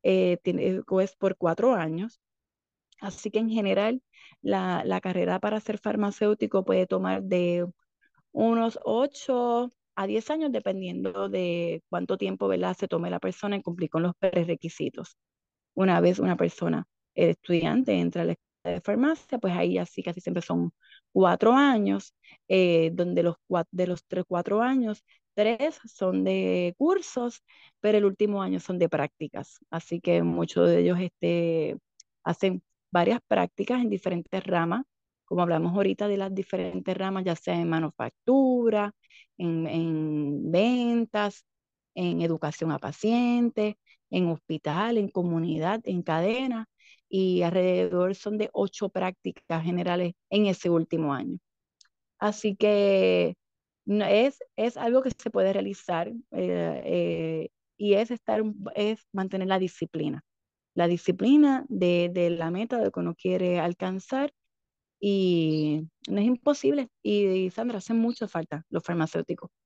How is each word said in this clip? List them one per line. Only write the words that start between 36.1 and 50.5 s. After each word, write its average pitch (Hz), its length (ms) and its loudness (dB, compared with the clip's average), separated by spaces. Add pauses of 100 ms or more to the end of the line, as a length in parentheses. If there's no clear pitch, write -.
las 196 140 -4
diferentes 185 640 -4
ramas, 190 280 -4
ya 175 100 0
sea 175 260 -4
en 170 80 0
manufactura, 214 1300 0 (420)
en, 165 300 -2
en 156 840 -2
ventas, 233 920 0 (520)
en 175 260 -2
educación 160 480 -2
a 143 80 -2
pacientes, 233 960 0 (340)
en 180 200 0
hospital, 170 680 -2
en 196 100 0
comunidad, 175 760 -2
en 180 200 -4
cadena, 220 640 -2 (400)
y 185 340 2
alrededor 180 720 2
son 214 240 -6
de 208 140 -4
ocho 196 360 -4
prácticas 185 760 -6
generales 175 480 -2 (180)
en 208 160 4
ese 175 240 0